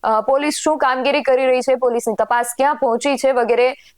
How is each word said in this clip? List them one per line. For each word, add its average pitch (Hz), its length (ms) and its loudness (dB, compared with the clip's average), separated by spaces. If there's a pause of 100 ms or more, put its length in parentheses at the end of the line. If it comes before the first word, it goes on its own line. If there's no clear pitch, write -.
અ, 220 180 0
પોલીસ 277 320 0
શું 311 240 -2
કામગીરી 262 440 0
કરી 262 240 2
રહી 254 160 2
છે, 254 140 2
પોલીસની 240 400 -2
તપાસ 240 420 -2
ક્યાં 285 180 2
પહોંચી 254 420 0
છે 269 140 2
વગેરે, 247 440 2 (220)